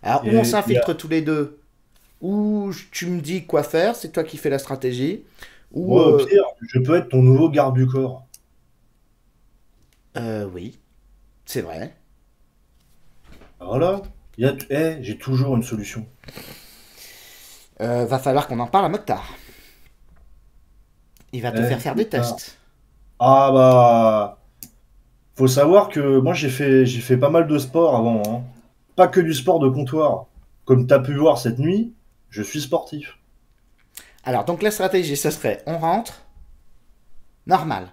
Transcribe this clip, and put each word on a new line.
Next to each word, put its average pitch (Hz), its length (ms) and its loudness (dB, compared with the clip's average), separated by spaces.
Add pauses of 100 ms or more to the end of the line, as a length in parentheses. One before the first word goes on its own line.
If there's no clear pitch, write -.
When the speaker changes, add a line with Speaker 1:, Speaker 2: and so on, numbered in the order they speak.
Speaker 1:
Alors, - 220 -2
ou - 20 -2
Speaker 2:
Et 220 100 4
Speaker 1:
on 226 60 4
s'infiltre 208 420 0
Speaker 2:
il 196 40 -6
y - 20 -2
a 208 40 -2
Speaker 1:
tous - 120 -16
les 160 140 -2
deux, 151 400 -4 (580)
ou 208 520 -4
je, - 200 -12
tu - 160 -10
me 180 140 -6
dis 165 240 -8
quoi 147 180 0
faire, 190 320 -2
c'est 165 140 -14
toi 160 140 -4
qui 156 140 -12
fais 147 120 -4
la 135 100 -2
stratégie, 131 640 -6 (480)
ou, 180 160 -6
Speaker 2:
Moi, - 200 4
au 147 120 6
Speaker 1:
euh, 135 60 0
Speaker 2:
pire, 196 180 4 (180)
je 127 180 -4
peux 131 180 2
être 170 120 -2
ton 131 140 2
nouveau 135 260 6
garde 139 260 0
du 131 120 2
corps. 131 380 -4 (1900)
Speaker 1:
Euh, 110 360 -8
oui, 90 260 -14 (680)
c'est - 160 -8
vrai. 85 340 -12 (1600)
Speaker 2:
Voilà. 160 420 -2 (360)
Il 113 80 -2
y - 20 4
a 139 60 0
t-, 135 160 -12
eh, 156 340 -4
j'ai 113 140 -10
toujours 131 380 -2
une 110 80 0
solution. 110 420 -10 (1800)
Speaker 1:
Euh, 120 240 -2
va 131 140 -4
falloir 135 280 -2
qu'on 117 120 -6
en 120 80 -6
parle 190 180 0
à 160 40 -2
Mokhtar. - 460 -8 (2000)
Il 127 80 -8
va 120 100 -6
te 113 100 -4
Speaker 2:
Eh, 117 40 2
Speaker 1:
faire 123 140 -2
faire 131 160 -6
des 214 80 0
Speaker 2:
Mokhtar. 127 320 -4
Speaker 1:
tests. - 220 -18 (640)
Speaker 2:
Ah 135 340 6
bah, 117 840 6 (960)
faut 131 120 4
savoir 151 420 4
que 139 300 2
moi 151 140 0
j'ai 147 160 -4
fait, 131 360 4
j'ai 123 160 -4
fait 127 160 2
pas 139 120 2
mal 165 180 2
de 151 100 0
sport 139 380 0
avant, 113 320 0
hein. 120 160 -8 (520)
Pas 143 120 6
que 190 120 0
du 160 140 0
sport 160 260 0
de 135 100 2
comptoir. 139 560 -2 (400)
Comme 127 220 2
t'as 139 120 6
pu 131 160 -6
voir 147 220 4
cette 120 220 -4
nuit, 202 340 -2 (360)
je 107 120 -10
suis 147 200 -8
sportif. 147 580 -8 (1040)
Speaker 1:
Alors, 123 200 -4
donc 175 200 -6
la 214 80 0
stratégie, 190 440 -2
ce 156 140 -2
serait, 127 380 -4
on 165 100 -6
rentre, 170 460 -4 (1200)
normal. 117 480 -2